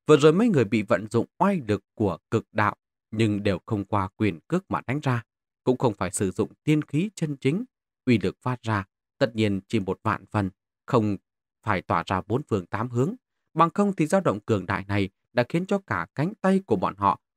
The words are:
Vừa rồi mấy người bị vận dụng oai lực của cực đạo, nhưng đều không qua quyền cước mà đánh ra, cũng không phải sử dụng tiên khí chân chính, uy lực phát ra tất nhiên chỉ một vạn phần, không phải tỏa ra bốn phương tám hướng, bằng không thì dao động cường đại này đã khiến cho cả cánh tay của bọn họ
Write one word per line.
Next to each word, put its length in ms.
Vừa 120
rồi 160
mấy 160
người 160
bị 160
vận 280
dụng 160
oai 300
lực 160
của 240
cực 200
đạo, 240
nhưng 320
đều 220
không 200
qua 220
quyền 400
cước 240
mà 160
đánh 120
ra, 240
cũng 140
không 160
phải 180
sử 200
dụng 220
tiên 180
khí 340
chân 220
chính, 280
uy 140
lực 220
phát 200
ra 240
tất 180
nhiên 320
chỉ 120
một 240
vạn 220
phần, 240
không 320
phải 180
tỏa 240
ra 220
bốn 160
phương 220
tám 240
hướng, 260
bằng 160
không 260
thì 100
dao 160
động 180
cường 260
đại 220
này 220
đã 160
khiến 160
cho 120
cả 380
cánh 260
tay 240
của 100
bọn 200
họ 260